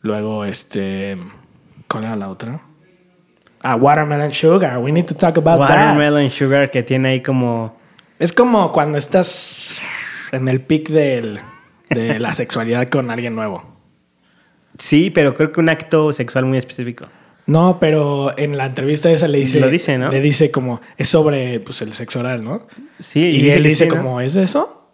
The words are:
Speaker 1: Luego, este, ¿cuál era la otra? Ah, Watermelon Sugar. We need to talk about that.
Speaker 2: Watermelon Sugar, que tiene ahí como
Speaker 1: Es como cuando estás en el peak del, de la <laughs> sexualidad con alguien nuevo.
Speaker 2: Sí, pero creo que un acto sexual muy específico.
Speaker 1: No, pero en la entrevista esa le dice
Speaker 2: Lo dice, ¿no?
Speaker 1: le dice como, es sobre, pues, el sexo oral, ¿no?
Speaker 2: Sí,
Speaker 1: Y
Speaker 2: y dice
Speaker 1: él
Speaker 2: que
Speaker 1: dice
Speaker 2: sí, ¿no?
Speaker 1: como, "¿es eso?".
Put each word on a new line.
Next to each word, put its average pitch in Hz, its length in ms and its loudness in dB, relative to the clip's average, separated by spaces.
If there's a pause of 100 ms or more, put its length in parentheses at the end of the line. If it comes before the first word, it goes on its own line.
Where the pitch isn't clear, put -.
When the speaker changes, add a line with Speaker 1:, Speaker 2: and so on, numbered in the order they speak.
Speaker 1:
Luego, 107 440 -4
este, 98 680 -8 (720)
¿cuál 110 180 -6
era 113 100 -6
la 98 140 -8
otra? 117 300 -12 (1000)
Ah, 123 140 -2
Watermelon 147 580 2
Sugar. 160 460 2
We 139 120 -2
need 170 140 2
to 170 100 -8
talk 170 220 2
about 160 300 4
that. - 20 4
Speaker 2:
Watermelon 147 640 4
Sugar, 139 400 2
que 127 100 -2
tiene 131 280 0
ahí 131 120 0
como 117 560 -2 (400)
Speaker 1:
Es 170 160 -2
como 233 380 4
cuando 151 260 0
estás - 800 -2 (540)
en 131 160 -4
el 131 140 0
peak 156 280 -2
del, 127 500 0 (500)
de 117 300 -2
la 113 120 -4
<laughs> - 40 -6
sexualidad 120 540 -4
con 127 220 -2
alguien 117 240 -6
nuevo. 107 280 -8 (1120)
Speaker 2:
Sí, 165 320 2
pero 143 240 2
creo 156 180 -2
que 170 80 -4
un 165 100 4
acto 156 440 0
sexual 127 320 -4
muy 131 120 0
específico. 123 500 -10 (400)
Speaker 1:
No, 175 320 4
pero 143 580 0
en 147 200 -4
la 135 80 -2
entrevista 147 440 -2
esa 160 180 4
le 143 120 0
dice 135 220 2
Speaker 2:
Lo 131 80 4
dice, 156 280 0
¿no? 127 120 -2
Speaker 1:
le 135 100 0
dice 147 320 2
como, 127 300 -4 (160)
es - 120 -2
sobre, 139 520 2
pues, - 200 -12
el 107 120 -10
sexo 120 260 -10
oral, 120 240 -6
¿no? 147 240 -10 (320)
Speaker 2:
Sí, 151 220 -2
Speaker 1:
Y 175 60 4
Speaker 2:
y 147 160 2
dice 143 120 6
Speaker 1:
él 156 80 4
Speaker 2:
que 151 60 6
Speaker 1:
dice 156 160 4
Speaker 2:
sí, 165 40 2
¿no? 160 80 2
Speaker 1:
como, 127 240 -4
"¿es 139 140 -4
eso?". 196 380 0 (200)